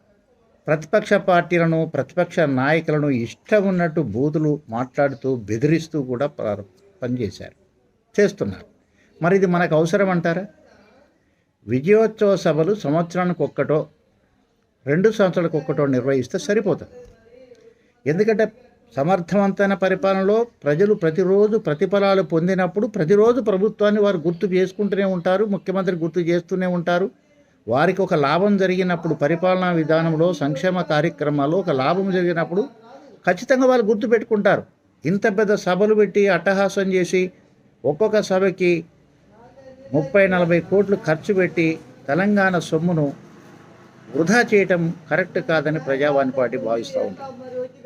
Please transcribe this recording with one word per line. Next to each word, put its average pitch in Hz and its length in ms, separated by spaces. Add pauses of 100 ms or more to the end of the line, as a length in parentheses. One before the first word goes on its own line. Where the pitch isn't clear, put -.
(680)
ప్రతిపక్ష 160 460
పార్టీలను, 170 800
ప్రతిపక్ష 170 460
నాయకులను 151 720
ఇష్టం 139 580
ఉన్నట్టు 175 340
బూతులు 147 680
మాట్లాడుతూ, 131 680
బెదిరిస్తూ 139 680
కూడా 127 240
ప్రారం-, 107 380 (360)
పనిచేశారు, 120 500 (720)
చేస్తున్నారు. 127 440 (560)
మరి 175 140
ఇది 196 100
మనకు 175 300
అవసరం 190 340
అంటారా? 175 360 (1200)
విజయోత్సవ 202 680
సభలు 165 400
సంవత్సరానికి 170 680
ఒక్కటో, 143 440 (1000)
రెండు 175 240
సంవత్సరాలకు 175 480
ఒక్కటో 147 280
నిర్వహిస్తే 131 520
సరిపోతుంది. 202 540 (1160)
ఎందుకంటే 202 420 (440)
సమర్థవంతమైన 190 800
పరిపాలనలో 190 720 (160)
ప్రజలు 170 300
ప్రతిరోజు 190 640
ప్రతిఫలాలు 196 640
పొందినప్పుడు 185 680
ప్రతిరోజు 208 540
ప్రభుత్వాన్ని 208 600
వారు 202 160
గుర్తు 170 280
చేసుకుంటూనే 190 580
ఉంటారు, 185 420
ముఖ్యమంత్రి 190 500
గుర్తు 165 240
చేస్తూనే 175 460
ఉంటారు. 175 460 (560)
వారికి 170 340
ఒక 185 120
లాభం 170 440
జరిగినప్పుడు, 180 560
పరిపాలనా 180 580
విధానంలో, 165 640
సంక్షేమ 165 480
కార్యక్రమాల్లో 151 760
ఒక 180 120
లాభం 170 420
జరిగినప్పుడు 175 500 (640)
ఖచ్చితంగా 254 400
వాళ్ళు 247 180
గుర్తుపెట్టుకుంటారు. 208 800 (400)
ఇంత 196 200
పెద్ద 208 280
సభలు 202 420
పెట్టి, 202 320
అట్టహాసం 190 680
చేసి, 185 380 (540)
ఒక్కొక్క 208 360
సభకి 185 640 (1080)
ముప్పై, 190 340
నలభై 175 320
కోట్లు 196 460
ఖర్చు 156 280
పెట్టి 165 460 (280)
తెలంగాణ 190 520
సొమ్మును 160 540 (1040)
వృధా 196 380
చేయటం 175 400 (180)
కరెక్ట్ 180 280
కాదని 156 400
ప్రజావాణి 139 520
పార్టీ 127 260
భావిస్తూ 110 420
ఉంది. 101 180 (680)